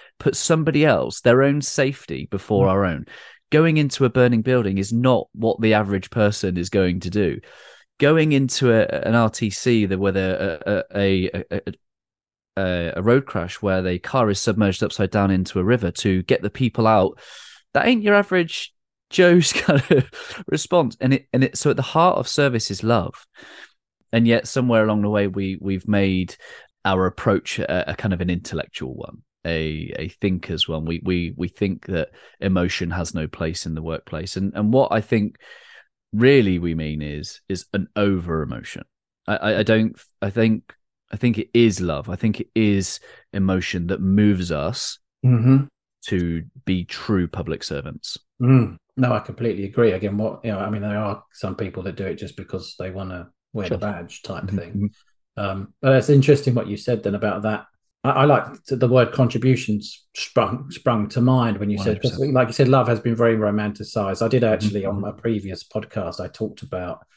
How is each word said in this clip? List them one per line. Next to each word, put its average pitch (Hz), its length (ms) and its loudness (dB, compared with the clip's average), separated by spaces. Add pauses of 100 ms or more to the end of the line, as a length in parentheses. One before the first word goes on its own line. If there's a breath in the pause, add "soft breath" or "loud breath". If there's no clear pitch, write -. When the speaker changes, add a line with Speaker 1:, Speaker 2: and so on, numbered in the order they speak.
(180 loud breath)
Speaker 1:
put - 180 -2
somebody 156 480 2
else, 90 360 0
their 127 220 6
own 143 200 2
safety 131 680 -4
before 98 360 0
Speaker 2:
Mm. 95 40 4
Speaker 1:
our 98 140 2
own. 80 220 -4 (440 loud breath)
Going 156 260 4
into 143 280 0
a 123 60 4
burning 120 320 4
building 113 360 0
is 98 140 -4
not 120 400 2
what 107 280 -2
the 110 140 4
average 101 360 0
person 101 460 0
is 87 140 -4
going 90 300 2
to 90 100 -6
do. 92 300 0 (580 loud breath)
Going 156 340 4
into 135 400 2
a, 113 100 6 (260)
an 113 60 2
R 113 160 4
T 110 200 -4
C, 110 360 2
the, 95 120 -2
where 98 140 0
the, 95 160 0 (380)
a, 101 320 -2
a, 98 320 2
a, 95 200 -8
a, 98 100 -6 (960)
a, 90 400 -2
a 87 60 -4
road 120 240 2
crash 90 360 -8
where 95 200 0
the 90 160 -2
car 117 320 0
is 98 100 -2
submerged 101 420 0
upside 101 280 -2
down 101 200 2
into 92 300 0
a 90 40 0
river 107 260 0
to 92 320 0
get - 200 0
the 101 80 -6
people 117 360 -2
out, 110 320 4 (540 loud breath)
that - 140 0
ain't 226 160 2
your 208 120 4
average 185 580 0 (380)
Joe's 175 420 6
<laughs> - 140 -4
kind 143 240 4
of 139 200 4 (380 loud breath)
response. 151 520 0
And 131 140 2
it, - 180 -4
and 131 120 2
it, - 120 -2
so - 140 0
at 123 60 0
the 135 60 -2
heart 170 360 2
of - 80 -4
service 131 440 0
is 98 120 -8
love. 107 320 0 (1000 loud breath)
And 117 140 4
yet 117 200 2
somewhere 120 380 2
along 104 180 0
the 101 80 0
way, 101 160 2
we, 95 340 -4
we've 95 280 -4
made 95 480 0 (480 loud breath)
our 95 220 2
approach - 520 -2
a, 87 320 -4
a - 40 -8
kind 95 200 -4
of 87 60 -4
an 90 100 -2
intellectual - 640 -8
one, - 280 -16 (220)
a, 80 540 -6
a 78 100 -8 (120)
thinker's 90 480 -2
one. 80 160 -4
We, 82 200 -4
we, 87 320 -2
we 87 120 -4
think 95 380 -4
that 85 240 -4 (300 soft breath)
emotion 90 500 0
has 82 240 -6
no 78 120 -4
place 80 400 -8
in 82 80 -6
the 78 80 -8
workplace. 80 540 -10
And, 98 180 -4
and 107 180 0
what 131 200 2
I 110 80 2
think 107 380 -2 (760 loud breath)
really 110 480 4
we 85 160 -2
mean 76 260 -4
is, 73 460 -10
is 92 240 -6
an 98 240 -4
over 87 460 0
emotion. 58 420 -12 (420)
I, 104 100 -2
I, 104 220 0
I 110 60 2
don't, 110 360 2 (220)
I 98 80 -2
think, 113 420 0 (380)
I 107 60 -6
think 117 220 0
it - 140 -8
is 113 280 4
love. 78 280 -4
I 90 60 -6
think 107 260 -2
it - 140 -10
is 104 460 0 (320 loud breath)
emotion 95 560 -2
that 95 120 -4
moves 95 520 2
us 80 480 -6 (260)
Speaker 2:
Mm-hmm. 127 380 6 (420)
Speaker 1:
to 85 380 -2 (200)
be 92 200 -2
true 92 420 -2
public - 380 -8
servants. 73 520 -10 (240)
Speaker 2:
Mm. 120 360 4 (200)
No, 127 160 2
I 110 60 0
completely 101 460 -6
agree. 110 260 2
Again, 98 260 -2
what, 107 280 -6
you 110 80 -4
know, 98 80 -6
I 107 100 -6
mean, 101 120 -6
there 104 160 -4
are 101 340 -6
some - 240 -8
people 95 260 -8
that 90 140 -10
do 98 100 -8
it 90 80 -6
just 90 220 -14
because - 420 -12
they 92 140 -10
wanna 92 380 -12 (220)
wear 101 160 -6
Speaker 1:
Sure. - 80 -4
Speaker 2:
the 90 100 -8
badge 87 360 -12
type 92 220 -12
Speaker 1:
Mm-hmm. 95 140 -6
Speaker 2:
thing. - 140 -10
Speaker 1:
Mm-hmm. - 680 -10
Speaker 2:
Um, 98 400 -8
but 135 120 4
it's 131 180 4
interesting 135 440 6
what 113 120 -2
you 101 100 -6
said 117 280 -4
then 101 100 -2
about 101 280 -4
that. 107 240 -4 (360)
I, 131 80 0
I 135 140 4
like 139 400 2
t-, - 100 -6
the 123 140 2
word 120 240 4
contributions 120 960 0 (100)
sprung, - 540 -2
sprung 110 400 -2
to 120 100 -2
mind 120 380 4
when 104 120 -2
you 101 80 -2
said, 104 240 -2
'cause - 160 -2
Speaker 1:
One - 0 -
hundred 135 80 0
percent. 143 80 -2
Speaker 2:
like 127 140 4
you - 60 -10
said, 135 140 4
love 127 200 4
has 113 120 0
been 117 140 -2
very 117 220 4
romanticized. 104 840 -2
I 113 60 2
did 123 140 2
Speaker 1:
Mm-hmm. 110 120 2
Speaker 2:
actually, 104 300 -2
on 98 100 -4
Speaker 1:
Mm-hmm. 101 80 -6
Speaker 2:
my 101 100 -8
previous 95 500 -6
podcast, 101 580 -8
I 90 80 -10
talked - 340 -10
about 90 440 -10 (100)